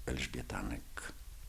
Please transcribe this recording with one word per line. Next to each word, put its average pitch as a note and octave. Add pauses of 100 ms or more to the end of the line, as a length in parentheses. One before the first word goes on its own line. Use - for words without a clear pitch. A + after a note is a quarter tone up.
Elżbietanek, - (360)